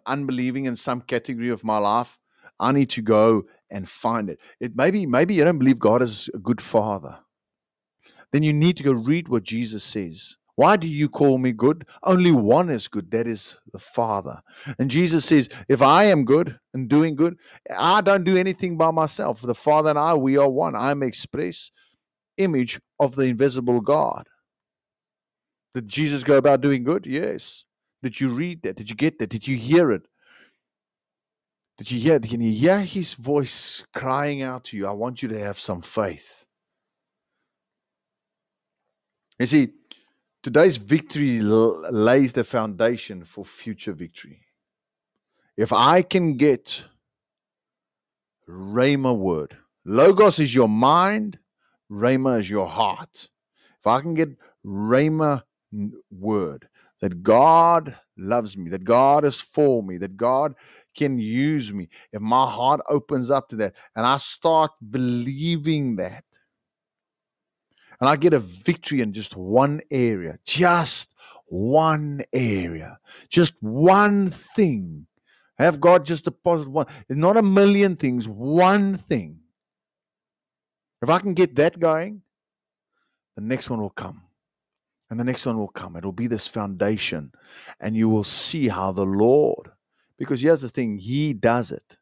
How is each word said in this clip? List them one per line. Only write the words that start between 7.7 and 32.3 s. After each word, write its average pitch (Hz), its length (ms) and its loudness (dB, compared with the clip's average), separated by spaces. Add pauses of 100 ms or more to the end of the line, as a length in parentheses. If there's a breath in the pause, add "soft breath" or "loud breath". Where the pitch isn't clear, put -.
Then 147 100 2
you 151 100 2
need 156 260 2
to 143 40 -12
go 139 80 2
read 131 380 0
what 117 160 -2
Jesus 110 400 -6
says. 90 520 -10 (200)
"Why 180 200 6
do 165 120 -4
you 147 200 0
call 139 300 2
me 127 140 0
good? 139 340 0 (160 soft breath)
Only 180 300 4
one 139 380 4
is 117 180 -6
good, 92 240 -10
that 117 160 -2
is - 280 -8 (160)
the 98 60 -16
Father." 101 640 -6 (340 loud breath)
And 131 140 -4
Jesus 160 360 0
says, 143 220 4 (200 loud breath)
"If 139 140 2
I 160 220 8
am 170 200 4
good 135 340 2 (160)
and 131 140 -8
doing 151 260 2
good, 170 240 0 (320 soft breath)
I 170 300 2
don't 190 240 2
do 185 120 2
anything 180 400 -2
by 160 140 2
myself. 151 520 -4
The 120 120 -2
Father 151 360 2
and 147 80 0
I, 160 160 2
we 135 220 2
are 139 140 4
one. 139 240 -2
I 120 160 -2
am 143 140 -2
express - 680 -8 (680)
image 151 440 -2 (180)
of 131 160 0
the 135 80 -2
invisible 123 580 0
God." 139 480 -2 (1500)
Did 117 140 -10
Jesus 139 360 -2
go 143 140 6
about 135 240 4
doing 135 220 2
good? 160 200 -2
Yes. - 640 -8 (360)
Did 123 160 -8
you 135 120 0
read 165 320 -6
that? 110 140 -6
Did 107 120 -14
you 113 80 -12
get 151 220 -2
that? 107 100 -6
Did 113 180 -10
you 135 120 -4
hear 139 340 2
it? 90 160 -6 (1700 soft breath)
Did 110 140 -14
you 123 100 -4
hear 156 140 4
it? 120 120 0
Can 117 140 -6